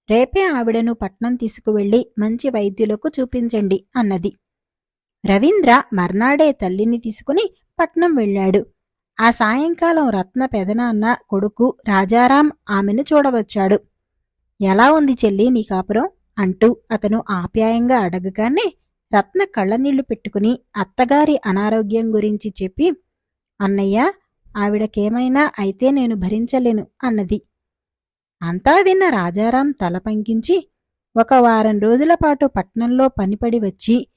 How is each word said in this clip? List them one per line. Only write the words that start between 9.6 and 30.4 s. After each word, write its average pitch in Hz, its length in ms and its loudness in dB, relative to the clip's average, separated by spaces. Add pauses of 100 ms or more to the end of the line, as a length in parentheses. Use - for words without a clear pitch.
రత్న 208 360 -2
పెదనాన్న 220 720 -2 (120)
కొడుకు 208 460 -2 (120)
రాజారాం 240 640 4 (180)
ఆమెను 202 320 0
చూడవచ్చాడు. 233 800 0 (800)
"ఎలా 202 300 4
ఉంది 302 200 2
చెల్లి 214 380 0
నీ 240 120 0
కాపురం?" 214 480 -2 (280)
అంటూ 202 400 2 (140)
అతను 220 380 -2
ఆప్యాయంగా 226 680 0
అడగగానే 214 760 -2 (420)
రత్న 277 280 0
కళ్ళనీళ్లు 262 580 -2
పెట్టుకుని 214 580 -4 (180)
అత్తగారి 277 680 2
అనారోగ్యం 214 680 -2
గురించి 208 380 -4 (100)
చెప్పి, 294 300 0 (680)
"అన్నయ్య, 202 500 0 (460)
ఆవిడకేమైనా 214 1000 -2
అయితే 196 320 0
నేను 247 240 0
భరించలేను," 220 720 -2 (160)
అన్నది. 208 380 -2 (1000)
అంతా 185 400 2
విన్న 381 280 2
రాజారాం 226 640 0
తల 180 260 -4
పంకించి, 220 760 -4 (480)